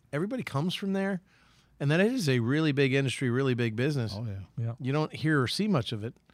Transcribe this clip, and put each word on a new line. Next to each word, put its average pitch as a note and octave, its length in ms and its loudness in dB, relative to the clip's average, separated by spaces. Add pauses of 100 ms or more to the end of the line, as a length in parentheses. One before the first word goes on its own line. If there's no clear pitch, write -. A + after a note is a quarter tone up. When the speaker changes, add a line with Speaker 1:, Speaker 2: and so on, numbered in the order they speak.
(140)
Speaker 1:
everybody F#3 300 -4
comes D#3+ 320 -2
from G3 180 -4
there, G3 280 -2 (580)
and C#3+ 100 0
that D#3+ 100 4
is G#3+ 300 2
a B2+ 80 4
really C#3+ 340 2
big C3+ 220 4
industry, C3+ 380 0
really B2+ 240 2
big A#2 200 0
business. B2 400 -2
Speaker 2:
Oh, A#2 120 -6
yeah. G2 380 -8
Speaker 3:
Yeah. A#2 140 -4
Speaker 1:
You C3 140 -4
don't D3+ 180 0
hear C#3+ 300 2
or A#2+ 60 2
see G#3 200 -2
much D#3 240 2
of G#2 120 -6
it, A#2 100 -8 (200)